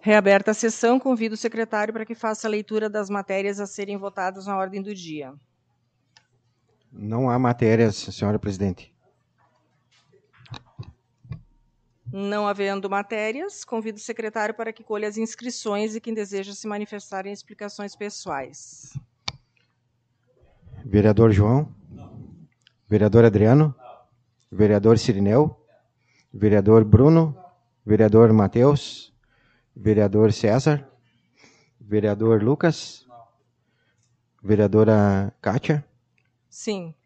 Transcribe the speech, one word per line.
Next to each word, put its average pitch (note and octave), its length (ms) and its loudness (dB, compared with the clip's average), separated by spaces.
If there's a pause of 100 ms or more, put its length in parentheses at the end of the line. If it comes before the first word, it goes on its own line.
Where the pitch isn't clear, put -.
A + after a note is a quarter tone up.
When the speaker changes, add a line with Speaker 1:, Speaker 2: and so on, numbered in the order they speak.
Speaker 1:
Reaberta G3+ 440 4
a - 20 0
sessão, A#3 440 0
convido A3+ 380 -4
o - 20 -14
secretário A3 560 -6
para A3 120 -10
que A3+ 100 -14
faça A3 320 -6
a - 20 -4
leitura G#3+ 400 -6
das G#3 200 -8
matérias G3 500 -6
a G3+ 80 -8
serem G3+ 300 -12
votadas F#3+ 480 -10
na G3+ 100 -8
ordem F#3+ 260 -6
do G3+ 140 -12
dia. D3+ 380 -14 (1600)
Speaker 2:
Não A2 400 -4
há A#2+ 80 0
matérias, A#2 600 2
senhora G#2 420 -4
presidente. G2 560 -8 (3250)
Speaker 1:
Não G3+ 380 -6
havendo G3 420 -6
matérias, A3 760 -8
convido A3 320 -10
o - 40 -20
secretário A3 540 -8
para A3+ 160 -10
que A3 100 -20
colha G#3+ 280 -8
as G#3 80 -10
inscrições A3 760 -8
e A3+ 60 -10
quem A3+ 140 -10
deseja G3+ 400 -10
se G3+ 140 -18
manifestar G#3 580 -12
em G3+ 80 -12
explicações G3+ 600 -16
pessoais. D#3 1040 -14 (1900)
Speaker 2:
Vereador G#2 480 4
João? A2 420 2 (1120)
Vereador G#2+ 380 4
Adriano? A#2 500 4 (760)
Vereador G#2 480 4
Sirineu? A2+ 680 0 (680)
Vereador G#2 520 4
Bruno? D3 520 4 (480)
Vereador G#2+ 460 6
Mateus? A#2 840 0 (680)
Vereador G#2+ 540 2
César? C3+ 580 -2 (880)
Vereador G#2 600 0
Lucas? - 640 -2 (1400)
Vereadora G#2 1000 2
Kátia? C#3+ 480 -4 (600)
Speaker 1:
Sim. F3+ 460 -10 (100)